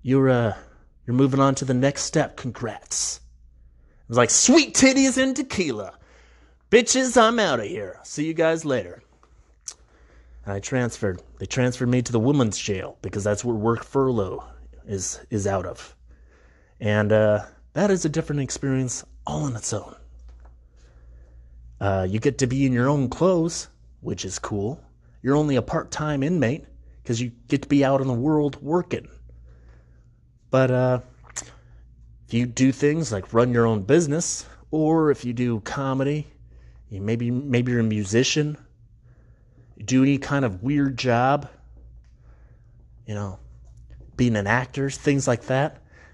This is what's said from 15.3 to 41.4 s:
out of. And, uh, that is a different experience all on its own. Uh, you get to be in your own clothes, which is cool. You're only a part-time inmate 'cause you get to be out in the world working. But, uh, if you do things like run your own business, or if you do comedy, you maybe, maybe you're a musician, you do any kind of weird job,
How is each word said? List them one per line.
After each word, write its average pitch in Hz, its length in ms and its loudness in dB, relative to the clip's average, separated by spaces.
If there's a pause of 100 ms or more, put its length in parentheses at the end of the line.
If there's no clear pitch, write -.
out 95 180 -2
of. - 300 -14 (840)
And, 107 320 0
uh, 107 340 4 (280)
that 196 160 0
is 185 160 0
a 156 40 0
different 147 320 -4
experience 131 640 -4 (220)
all 151 200 -4
on 127 100 -4
its - 180 -8
own. - 220 -10 (1800)
Uh, 95 280 0
you 104 120 -4
get 127 200 -2
to 131 80 2
be 135 180 0
in 127 80 2
your 123 160 2
own 143 200 0
clothes, 170 600 -2 (320)
which - 220 -8
is 92 140 -10
cool. 107 460 -6 (400)
You're 135 120 2
only 147 200 2
a 120 80 0
part-time 151 580 -4
inmate 151 440 0 (400)
'cause 117 140 -2
you 120 120 -4 (160)
get 139 160 0
to - 40 -16
be 143 160 4
out 135 180 2
in 131 60 -2
the 127 60 -2
world 143 480 0
working. 170 460 -4 (1400)
But, 131 180 4
uh, 127 320 2 (1300)
if - 60 -10
you 120 120 0
do 131 260 2
things 147 400 0
like 98 220 -6
run 120 180 4
your 117 140 4
own 110 180 2
business, 151 600 0 (240)
or 156 400 2
if 127 160 -2
you 123 80 -4
do 120 280 -2
comedy, 135 640 -4 (640)
you 98 120 -10
maybe, 117 300 -2
maybe 123 400 0
you're 120 100 2
a - 20 2
musician, 110 760 0 (1160)
you - 80 -16
do 131 200 2
any 139 140 2
kind 139 280 -2
of 95 180 -6
weird 139 340 0
job, 131 520 2 (1600)